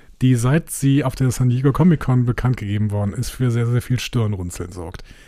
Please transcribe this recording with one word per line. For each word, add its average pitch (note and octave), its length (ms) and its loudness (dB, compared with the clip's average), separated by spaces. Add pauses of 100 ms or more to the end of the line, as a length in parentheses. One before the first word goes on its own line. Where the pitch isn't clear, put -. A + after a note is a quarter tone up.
(220)
die, B2+ 140 4
seit C3 340 0
sie C#3 340 2
auf B2+ 120 -2
der C3 160 0
San B2 180 2
Diego C3 220 2
Comic D#3+ 300 4
Con B2 240 2
bekannt A#2+ 320 0
gegeben G#2 340 -2
worden G2+ 220 -2
ist, B2 160 -4
für B2+ 220 -2
sehr, A#2 160 0
sehr A#2+ 140 0
viel B2+ 180 -2
Stirnrunzeln F#2 720 -4
sorgt. F2+ 320 -12 (240)